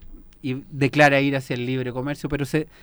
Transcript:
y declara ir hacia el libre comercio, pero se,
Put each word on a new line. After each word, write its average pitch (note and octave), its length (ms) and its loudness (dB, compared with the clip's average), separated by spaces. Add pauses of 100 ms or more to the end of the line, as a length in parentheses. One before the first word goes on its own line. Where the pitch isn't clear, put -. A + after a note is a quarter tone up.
(420)
y C3+ 300 -6
declara C#3 500 4
ir C#3 140 2
hacia C3 200 -4
el B2 100 -4
libre B2+ 260 -2
comercio, C#3 380 -6
pero C#3 160 -2
se, D#3 220 -2 (160)